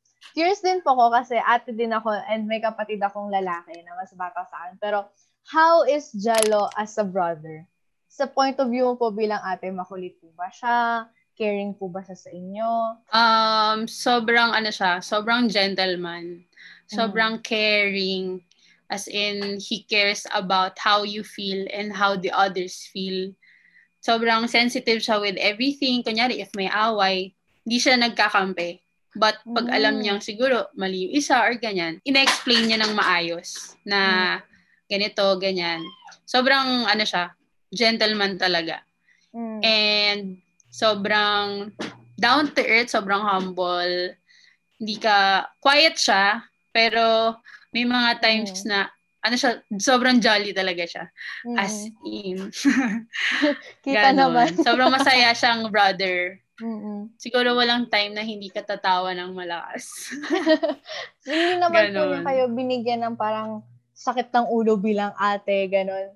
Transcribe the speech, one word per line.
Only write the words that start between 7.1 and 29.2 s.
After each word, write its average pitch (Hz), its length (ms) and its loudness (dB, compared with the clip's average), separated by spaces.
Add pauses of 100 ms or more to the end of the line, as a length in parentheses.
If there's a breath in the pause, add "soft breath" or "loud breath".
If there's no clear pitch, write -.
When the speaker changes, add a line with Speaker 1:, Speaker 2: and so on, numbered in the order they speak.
Speaker 1:
Sa - 160 -6
point 269 320 0
of 254 160 0
view 247 160 2
mo 247 80 -2
po 233 160 0
bilang 214 320 -4
ate, 185 240 -6
makulit 185 480 -12
po 165 160 -20
ba 175 160 -10
siya? 233 560 -2 (300)
Caring 202 400 -4
po 196 160 -10
ba 185 80 -8
siya 185 160 -16
sa - 160 -20
inyo? 226 640 -6 (160)
Speaker 2:
Um, 220 680 4 (120)
sobrang 233 640 2
ano 214 160 -2
siya, 185 320 -2
sobrang 226 480 0
gentleman. 180 880 -2
Speaker 1:
Mm. - 480 -20
Speaker 2:
Sobrang 220 560 -2
caring. 196 960 0 (480 soft breath)
As - 240 -8
in, 202 480 -4
he 196 240 -8
cares 208 480 0
about 190 480 -2
how 208 240 2
you 208 240 -8
feel 196 480 -6
and 208 160 -8
how 196 240 0
the 185 160 -4
others 190 560 -2
feel. 190 480 -8 (640 soft breath)
Sobrang 226 480 2
sensitive 240 560 0
siya 214 160 2
with 202 160 -2
everything. 247 720 -2
Kunyari, 226 320 -2
if 202 160 -12
may 190 160 -4
away, 190 640 0 (320)
hindi 233 160 0
siya 254 160 6
nagkakampi. 190 800 0 (320)
But 214 320 0